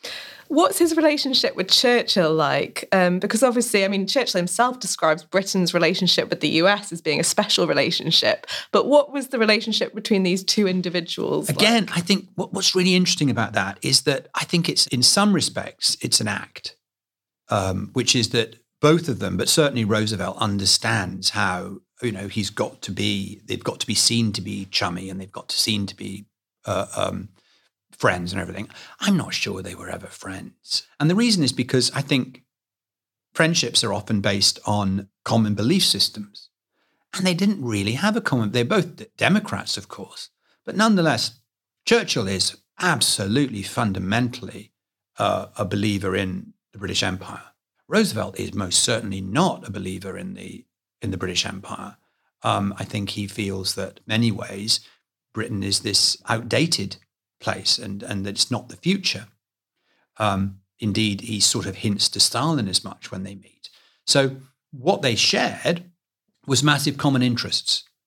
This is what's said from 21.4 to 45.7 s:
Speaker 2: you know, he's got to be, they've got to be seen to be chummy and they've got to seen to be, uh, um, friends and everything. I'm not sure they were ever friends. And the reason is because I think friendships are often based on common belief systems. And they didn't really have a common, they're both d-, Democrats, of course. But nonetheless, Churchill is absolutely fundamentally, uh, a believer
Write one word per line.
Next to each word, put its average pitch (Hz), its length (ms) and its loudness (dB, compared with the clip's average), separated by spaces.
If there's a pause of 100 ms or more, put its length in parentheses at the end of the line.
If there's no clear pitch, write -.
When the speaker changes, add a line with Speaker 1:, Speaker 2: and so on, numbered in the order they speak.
Speaker 2:
you 120 100 -2
know, 101 160 -8
he's 98 220 -2
got - 320 -6
to - 100 -8
be, 101 540 -2
they've - 180 -6
got - 180 -6
to - 60 -8
be 113 60 -2
seen 117 400 2
to - 80 -6
be 101 300 -8
chummy 95 400 -4
and 95 100 -10
they've 95 100 -14
got - 180 -14
to - 100 -4
seen 104 260 0
to - 100 -10
be, 101 300 -12 (400)
uh, 101 300 -2
um, 92 340 -4 (640)
friends 90 400 0
and 95 80 -4
everything. 90 300 -8 (320)
I'm 196 160 4
not - 160 -2
sure 92 280 -4
they 92 140 -10
were - 140 -14
ever 87 180 -10
friends. - 760 -8 (180)
And 151 80 4
the 180 60 4
reason 214 280 4
is 123 80 2
because 123 400 0
I - 80 -4
think 135 440 -2 (920)
friendships 160 500 2
are 104 80 -2
often 101 300 -2
based 101 440 0
on 101 440 0 (160)
common 110 280 2
belief 120 300 2
systems. - 640 -2 (640)
And 185 140 0
they 180 60 4
didn't 190 280 0
really 107 320 0
have 196 220 0
a 226 60 -2
common, 113 300 0
they're 120 120 2
both 185 320 0
d-, - 120 -18 (100)
Democrats, - 580 0
of - 140 -12
course. - 400 -16 (360)
But - 120 -6
nonetheless, 180 640 2 (440)
Churchill 165 440 2
is 95 260 -2 (240)
absolutely 117 840 2
fundamentally, 107 1080 -2 (460)
uh, 98 300 0 (100)
a 110 80 -2
believer 98 500 0